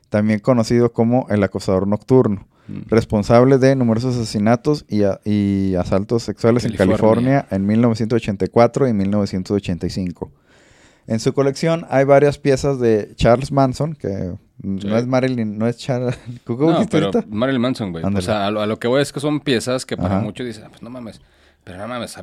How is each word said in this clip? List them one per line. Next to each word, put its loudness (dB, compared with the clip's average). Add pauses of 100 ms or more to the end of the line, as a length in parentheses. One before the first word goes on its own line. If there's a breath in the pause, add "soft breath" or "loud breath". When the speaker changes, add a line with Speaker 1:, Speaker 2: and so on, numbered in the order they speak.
Speaker 1:
también 0
conocido 2
como 0
el 2
acosador 0
nocturno, 2 (200 soft breath)
Speaker 2:
Mm. -12
Speaker 1:
responsable 4
de 4
numerosos 0
asesinatos 0
y 0
a-, 0
y 0
asaltos -2
sexuales 0
en -4
Speaker 2:
California. 2
Speaker 1:
California -8
en -2
mil 2
novecientos 0
ochenta -4
y 0
cuatro 4
y 0
mil 0
novecientos -2
ochenta -4
y -6
cinco. -8 (760 soft breath)
En -2
su -2
colección -2
hay 2
varias 4
piezas 0
de 2
Charles 2
Manson, 0
que -6 (280)
Speaker 2:
Sí. -6
Speaker 1:
no 0
es 0
Marilyn, -2
no -2
es -4
Charles. -4 (140)
<laughs> -18
¿Cómo -4
Speaker 2:
No, 0
Speaker 1:
dijiste 0
Speaker 2:
pero 0
Speaker 1:
ahorita? -2
Speaker 2:
Marilyn -2
Manson, -4
güey. -6
Speaker 1:
Ándale. -2
Speaker 2:
O -8
sea, -2
a -2
lo, -2
a -2
lo -4
que -4
voy 2
es -4
que -10
son -2
piezas -2
que -8
para -2
Speaker 1:
Ajá. -2
Speaker 2:
muchos -8
dicen, -14
"Ah, -20
pues -20
no -16
mames". -16 (440 soft breath)
Pero -18
no -10
mames, -10